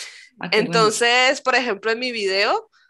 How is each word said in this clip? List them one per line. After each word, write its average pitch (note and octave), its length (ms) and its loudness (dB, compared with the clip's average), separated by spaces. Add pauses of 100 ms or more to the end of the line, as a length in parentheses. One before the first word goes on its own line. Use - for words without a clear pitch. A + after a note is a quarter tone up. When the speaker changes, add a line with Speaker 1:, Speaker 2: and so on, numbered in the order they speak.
(400)
Speaker 1:
Ah, F3 100 -8
qué G#3 140 2
bueno. - 20 -2
Speaker 2:
Entonces, A#3+ 760 2
por B3+ 120 -2
ejemplo, A3+ 380 -2
en A3+ 80 -2
mi B3+ 140 -4
video, A3 580 -2 (180)